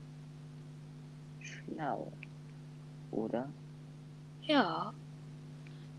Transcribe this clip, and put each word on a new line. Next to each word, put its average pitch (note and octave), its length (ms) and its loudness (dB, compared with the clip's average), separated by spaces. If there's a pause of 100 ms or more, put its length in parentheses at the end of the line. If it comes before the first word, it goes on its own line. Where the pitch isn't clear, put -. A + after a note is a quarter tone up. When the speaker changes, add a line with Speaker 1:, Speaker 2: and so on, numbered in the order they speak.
(1400)
Speaker 1:
Schlau. - 680 0 (1000)
Oder? A#2 400 4 (920)
Speaker 2:
Ja. G3+ 520 8 (1040)